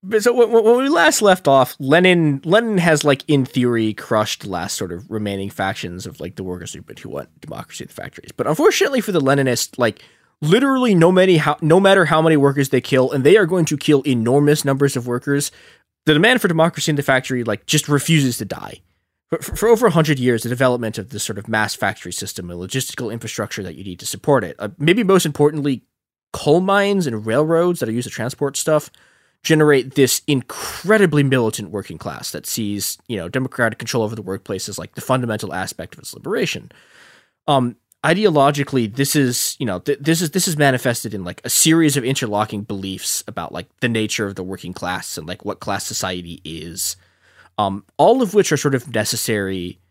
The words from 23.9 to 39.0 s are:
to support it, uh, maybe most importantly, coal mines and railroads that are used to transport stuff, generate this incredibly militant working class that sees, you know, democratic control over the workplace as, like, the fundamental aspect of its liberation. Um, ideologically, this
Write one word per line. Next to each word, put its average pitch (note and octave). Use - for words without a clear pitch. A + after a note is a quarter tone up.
to A2
support C3
it, D#2
uh, -
maybe F3
most F#3
importantly, D3
coal D#3
mines G3
and A2
railroads E3
that A#2+
are A2
used B2
to -
transport C3+
stuff, -
generate D3+
this C3+
incredibly D3+
militant A#2
working F#2
class -
that -
sees, G2+
you A2+
know, E2+
democratic A#2+
control A#2+
over G#2+
the A2
workplace F#2+
as, G2
like, D#2+
the -
fundamental A2+
aspect -
of -
its -
liberation. -
Um, B2+
ideologically, C#3+
this C3+